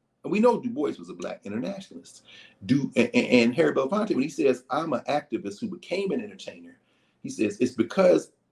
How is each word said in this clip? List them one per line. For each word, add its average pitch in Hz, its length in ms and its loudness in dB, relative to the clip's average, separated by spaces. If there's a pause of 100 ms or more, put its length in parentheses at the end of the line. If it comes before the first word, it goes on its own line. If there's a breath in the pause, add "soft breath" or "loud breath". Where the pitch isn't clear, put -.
(240)
And 151 80 -4
we 202 80 2
know 233 200 4
Du 127 100 -6
Bois 131 300 -4
was 85 100 -16
a 92 60 -12
Black 92 280 -10
internationalist. 175 800 -10 (440 loud breath)
Du-, 135 280 2
and, 120 200 4
and, 120 120 2
and 120 280 4
Harry - 180 2
Belafonte, 190 380 0
when 131 100 0
he 151 80 -2
says, 131 400 0
"I'm 151 240 -2
an 117 160 -2
activist 101 500 -4
who 110 80 -6
became 175 440 -6
an 123 100 -2
entertainer," 95 560 -16 (460)
he - 60 -10
says, 107 300 -2
"It's 127 140 0
because 175 580 2 (200)